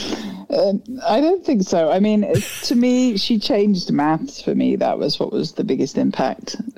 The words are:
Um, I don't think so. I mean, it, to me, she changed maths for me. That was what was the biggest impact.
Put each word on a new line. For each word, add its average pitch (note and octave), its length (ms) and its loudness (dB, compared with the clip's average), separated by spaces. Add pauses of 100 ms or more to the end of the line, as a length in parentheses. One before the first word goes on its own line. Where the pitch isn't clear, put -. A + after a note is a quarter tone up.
(520)
Um, G3 300 2 (240)
I G#3 140 2
don't E4+ 260 2
think A3+ 160 2
so. E3 300 2
I F#3+ 80 2
mean, G#3+ 240 4
it, - 180 0 (220)
to D4 100 0
me, B3 420 4
she A3 220 0
changed G3+ 540 2
maths D3+ 500 -2
for - 100 -2
me. C3 220 2
That C3 240 0
was - 220 -2
what - 120 -2
was - 200 -2
the - 100 -4
biggest C3+ 340 -2
impact. - 600 -2 (220)